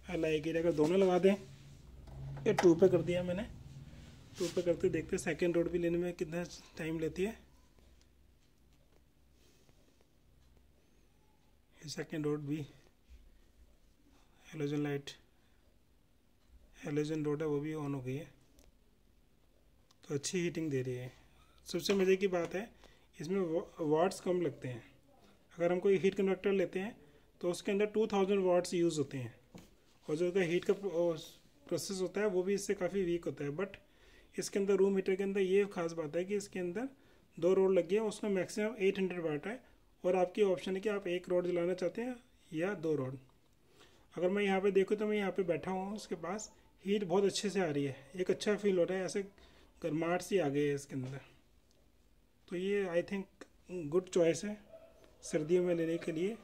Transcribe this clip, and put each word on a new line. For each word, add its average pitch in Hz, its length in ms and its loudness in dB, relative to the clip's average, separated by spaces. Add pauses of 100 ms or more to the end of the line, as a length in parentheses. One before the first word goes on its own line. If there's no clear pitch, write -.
I 180 100 -8
like 156 320 0
it। 160 100 -2
अगर 170 160 2
दोनों 156 260 4
लगा 180 200 6
दें, 190 140 6 (1120)
ये - 80 2
टू 170 220 8
पे 185 140 6
कर 170 120 4
दिया 175 220 -2
मैंने, 180 200 -4 (960)
टू 175 80 -2
पे 180 140 -2
करते 175 280 0
देखते 165 260 -2
हैं 185 80 -4
सेकंड 170 340 0
road 170 140 2
भी 175 80 -2
लेने 170 180 0
में 175 160 -2
कितना 170 300 -6 (340)
time 160 220 -4
लेती 160 240 -2
है। 220 80 -2 (4000)
ये 151 80 -16
second 156 360 -6
road 151 160 -2
भी, 147 200 -4 (1800)
हैलोजन 147 380 -4
light, 143 280 -4 (1700)
Halogen 151 420 -2
road 147 160 -2
है, 156 60 -2
वो 147 120 0
भी 156 160 -6
ऑन 143 180 -6
हो 135 80 -6
गई 127 140 -6
है, 160 160 -12 (1700)
तो 151 120 -6
अच्छी 180 240 -2
heating 160 320 -2
दे 131 100 0
रही 127 140 -6
है। 123 160 -10 (560)
सबसे 180 280 0
मज़े 190 220 6
की 202 120 0
बात 170 260 -2
है, 220 140 -6 (500)
इसमें 180 220 -2
वा-, 170 400 -2
watts 160 400 4
कम 180 200 0
लगते 131 260 -4
हैं। 123 160 -8 (680)
अगर 175 180 2
हम 180 80 2
कोई 196 180 6
heat 190 180 2
कन्वर्टर 190 380 2
लेते 185 260 0
हैं 214 160 -6 (460)
तो 175 100 0
उसके 208 200 -4
अंदर 202 160 4
टू 214 200 2
thousand 196 360 2
watts 175 300 2
use 170 260 2
होते 135 180 -4
हैं, 120 160 -8 (760)
और 156 80 -2
जो 175 120 0
इसका 185 140 2
heat 175 240 0
का 202 80 2
प्रो-, 175 440 0 (500)
process 185 340 -4
होता 180 200 -2
है, 214 60 2
वो 180 160 0
भी 196 100 0
इससे 196 200 -2
काफ़ी 185 300 -2
weak 170 220 -2
होता 143 180 -6
है। 143 80 -4
But 190 240 -6 (600)
इसके 196 240 -4
अंदर, 196 160 4
room 196 200 4
heater 190 200 2
के 196 80 -2
अंदर, 196 180 0
ये 190 260 4
ख़ास 170 260 -4
बात 160 220 -6
है 180 100 2
कि 202 100 -2
इसके 196 240 -6
अंदर 180 280 -4 (500)
दो 175 160 4
रोड 190 200 6
लगी 175 220 4
है, 220 80 2
उसमें 208 280 -4
maximum 214 480 -2
eight 196 200 2
hundred 180 220 -2
watt 156 260 -2
है, - 120 -8 (440)
और 180 120 4
आपकी 180 280 2
option 190 320 0
है 190 60 -4
कि 214 80 -2
आप 196 180 -4
एक 180 220 -4
rod 180 180 2
जलाना 175 260 0
चाहते 175 280 -4
हैं 247 140 -6 (360)
या 170 240 -2
दो 156 200 -2
रोड। 131 220 -4 (1000)
अगर 180 140 0
मैं 202 140 2
यहाँ 190 180 2
पे 202 100 4
देखूँ 196 260 4
तो 214 100 -2
मैं 214 100 0
यहाँ 196 140 0
पे 190 120 -2
बैठा 170 280 -2
हुआ 190 120 -2
हूँ, 202 120 -8
उसके 202 220 -8
पास 175 340 -8 (320)
heat 202 200 0
बहुत 190 200 2
अच्छे 196 260 0
से 185 120 0
आ 180 60 2
रही 143 160 0
है, 135 120 -4 (200)
एक 180 160 -2
अच्छा 202 240 0
feel 196 240 2
हो 170 40 6
रहा 185 140 0
है, 190 80 -2
ऐसे 196 160 -4 (600)
गर्माहट 165 400 0
सी 196 160 0
आ 151 120 4
गई 147 180 2
है 143 80 2
इसके 139 200 -10
अंदर। 131 240 -6 (1300)
तो 185 80 -10
ये, 196 380 0
I 170 120 4
think, - 400 -8 (440)
good 185 200 0
choice 165 360 4
है 214 120 -6 (680)
सर्दियों 175 400 2
में 175 120 2
लेने 165 220 0
के 170 140 -4
लिए। 190 320 -2